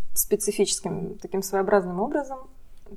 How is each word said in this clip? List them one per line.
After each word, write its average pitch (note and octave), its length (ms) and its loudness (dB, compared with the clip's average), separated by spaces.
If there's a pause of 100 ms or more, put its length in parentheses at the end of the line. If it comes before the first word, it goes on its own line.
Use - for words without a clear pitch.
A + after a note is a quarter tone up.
(140)
с - 80 6
специфическим, - 1000 0
таким F#3+ 220 -4
своеобразным F#3+ 580 2
образом. C4+ 380 -2 (580)